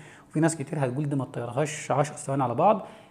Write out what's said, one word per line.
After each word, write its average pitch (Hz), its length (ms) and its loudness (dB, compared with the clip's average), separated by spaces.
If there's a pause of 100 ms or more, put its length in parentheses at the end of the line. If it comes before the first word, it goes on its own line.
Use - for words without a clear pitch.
(300)
وفي 156 100 0
ناس 165 160 4
كتير 139 280 -2
هتقول 131 240 0
دي 143 80 0
ما 131 80 0
تطيرهاش 123 640 -4
عشر 143 240 2
ثواني 139 280 -2
على 120 120 0
بعض، 190 320 4 (240)